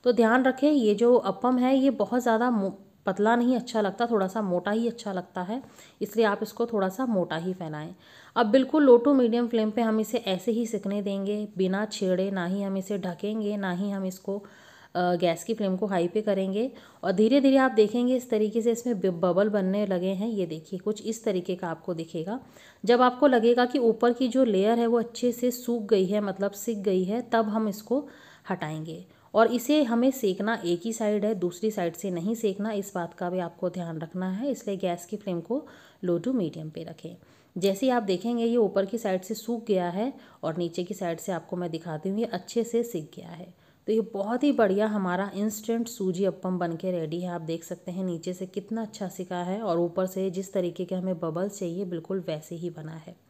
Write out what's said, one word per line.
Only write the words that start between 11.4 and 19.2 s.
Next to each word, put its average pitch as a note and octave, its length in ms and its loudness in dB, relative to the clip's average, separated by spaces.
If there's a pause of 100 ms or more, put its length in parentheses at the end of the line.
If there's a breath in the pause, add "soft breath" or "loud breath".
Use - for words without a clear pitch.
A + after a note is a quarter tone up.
बिना F#3+ 280 2
छेड़े, F#3+ 460 0
ना F#3 160 -2
ही G3 160 -2
हम G3 140 -2
इसे F#3+ 220 -4
ढकेंगे, G#3 580 -4
ना G3 160 -2
ही G3 180 -2
हम G3 140 -4
इसको, F#3 340 -6
अ, - 760 -4
गैस E3+ 300 0
की A3+ 100 -4
फ्लेम G3 220 -2
को G#3 100 -2
हाई F3+ 220 0
पे G#3+ 140 -2
करेंगे। G3 500 -2 (320 loud breath)
और F#3+ 80 0
धीरे A3 280 6
धीरे C4+ 160 6
आप C4 140 6
देखेंगे A#3+ 460 4
इस B3+ 140 -4
तरीके G#3+ 320 0
से A#3 100 2
इसमें A3+ 280 -2
ब-, F#3+ 60 0
बबल F3+ 420 2